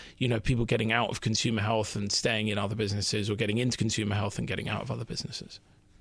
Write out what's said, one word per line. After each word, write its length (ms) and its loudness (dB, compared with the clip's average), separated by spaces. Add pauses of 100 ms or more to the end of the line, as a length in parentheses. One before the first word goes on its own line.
(180)
you 100 2
know, 120 2
people 260 2
getting 260 2
out 160 4
of 140 -4
consumer 400 2
health 340 0
and 160 -2
staying 360 2
in 100 0
other 160 0
businesses 560 0
or 40 2
getting 220 2
into 220 2
consumer 360 2
health 240 0
and 80 -2
getting 220 -4
out 140 -2
of 80 -6
other 160 -4
businesses. 520 -8 (420)